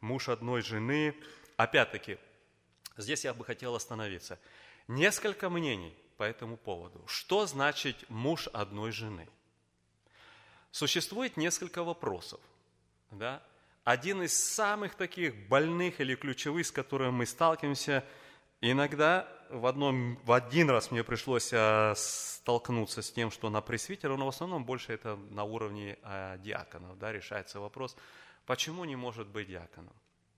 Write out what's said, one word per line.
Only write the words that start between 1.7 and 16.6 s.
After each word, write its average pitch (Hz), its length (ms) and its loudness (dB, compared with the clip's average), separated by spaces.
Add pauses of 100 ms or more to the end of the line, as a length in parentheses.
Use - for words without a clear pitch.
здесь 127 280 -4
я 123 100 -2
бы 113 100 -12
хотел 120 300 -6
остановиться. 104 640 -6 (500)
Несколько 190 640 2
мнений 120 440 -4 (220)
по 107 60 -6
этому 113 340 -6
поводу. 87 500 -10
Что 202 400 0
значит 139 640 -2
муж 127 460 -2
одной 104 360 -4
жены? 107 380 -8 (1400)
Существует 196 640 -2
несколько 170 480 -2
вопросов, 104 560 -6 (720)
да. 117 320 -8 (420)
Один 160 380 2
из 165 140 2
самых 208 580 0
таких 175 400 -2 (140)
больных 165 520 4
или 131 140 0
ключевых, 147 520 -2